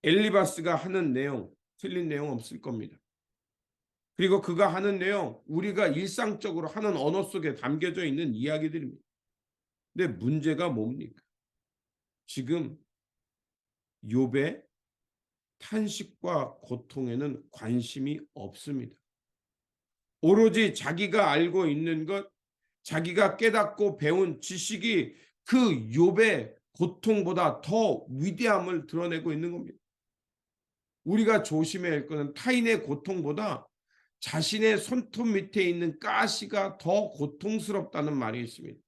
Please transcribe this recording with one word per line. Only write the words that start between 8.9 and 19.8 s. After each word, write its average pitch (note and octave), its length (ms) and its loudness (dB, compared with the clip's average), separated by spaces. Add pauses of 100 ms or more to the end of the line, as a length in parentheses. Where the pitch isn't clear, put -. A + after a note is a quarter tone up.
근데 E3 180 0
문제가 D3 560 0
뭡니까? A#2+ 540 -6 (1040)
지금 C#3+ 500 -4 (1300)
욥의 C3 580 0 (960)
탄식과 G3 1040 -4
고통에는 B2 880 -6
관심이 B2 680 -4 (140)
없습니다. A#2 600 -10 (1300)